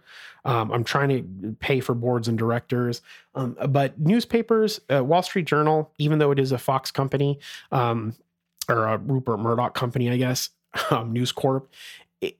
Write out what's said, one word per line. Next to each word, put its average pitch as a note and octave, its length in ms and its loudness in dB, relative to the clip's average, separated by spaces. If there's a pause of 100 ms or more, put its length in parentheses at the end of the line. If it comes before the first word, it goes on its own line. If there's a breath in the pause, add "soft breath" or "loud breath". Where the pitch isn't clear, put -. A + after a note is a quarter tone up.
(440 loud breath)
Um, A2+ 260 0
I'm A#2 140 0
trying C#3 240 0
to G#2 500 -4
pay C3+ 220 0
for B2 140 0
boards A#2+ 340 -2
and A2+ 80 0
directors. A#2+ 640 -2 (340 loud breath)
Um, C3 220 -4 (120)
but C#3 300 0
newspapers, A3 840 2 (120)
uh, C3+ 100 4
Wall E3 200 2
Street F3+ 240 -2
Journal, D3+ 520 2
even D3+ 200 2
though C#3+ 140 4
it C#3 60 0
is C3+ 140 2
a B2 60 0
Fox C3+ 320 -2
company, C#3 480 0 (340 loud breath)
um, A#2 420 0 (540)
or A#2 160 4
a A2 140 2
Rupert A#2+ 420 -2
Murdoch A#2 340 0
company, A#2+ 360 0
I B2 80 0
guess, B2+ 320 -2 (200)
<laughs> - 200 -4
um, A#2 240 0
News B2 180 0
Corp, C3+ 400 -2 (520 loud breath)
it, - 160 -6